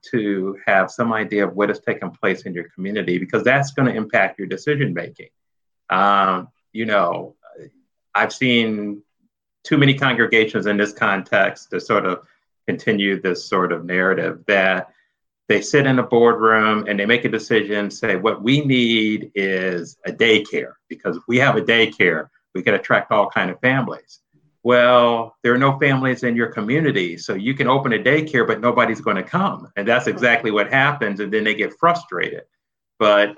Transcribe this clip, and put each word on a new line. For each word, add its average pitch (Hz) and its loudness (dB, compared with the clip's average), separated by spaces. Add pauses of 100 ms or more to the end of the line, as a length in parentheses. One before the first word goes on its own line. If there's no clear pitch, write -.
(120)
to 98 -2
have 95 2
some 113 -2
idea 104 0
of 87 -8
what 101 0
is 104 -4
taking 104 -6
place 95 -4
in 92 -10
your 87 -10
community, 92 -4
because 90 -4
that's 139 0
gonna 127 0
impact 107 -2
your 98 -8
decision 104 -4
making. - -12 (640)
Um, 95 2 (260)
you 110 -6
know, 92 -2 (800)
I've 110 -2
seen 107 -2 (600)
too 156 0
many 139 4
congregations 113 0
in 104 0
this 104 0
context 98 -2
to 92 -6
sort 98 0
of 90 -6 (440)
continue 98 -2
this 92 -4
sort 90 0
of 85 -6
narrative 90 -2
that 95 0 (580)
they 104 2
sit 139 2
in 131 2
a 120 0
boardroom 110 4
and 101 -2
they 101 0
make 117 0
a 120 0
decision, 104 -2
say, 104 -4
"What 98 -2
we 135 2
need 113 0
is 92 -4 (100)
a 90 -8
daycare, 101 0 (140)
because 87 -8
if 85 -16
we 120 0
have 127 2
a 107 -2
daycare, 107 0 (260)
we 92 -6
can 110 2
attract 101 0
all 104 2
kind 95 -2
of 90 -12
families." 127 -2 (400)
Well, 120 4
there 120 2
are 123 2
no 135 2
families 131 0
in 120 0
your 117 0
community, 107 -2
so - -8
you 101 -4
can 127 -2
open 131 0
a 110 0
daycare, 131 0
but 107 -2
nobody's 113 0
gonna 98 -2
come. 180 -4
And 101 -4
that's 120 2
exactly 117 0
what 101 0
happens, 135 0
and 98 -6
then 107 -2
they 107 -2
get 101 -4
frustrated. 170 -2 (560)
But 104 4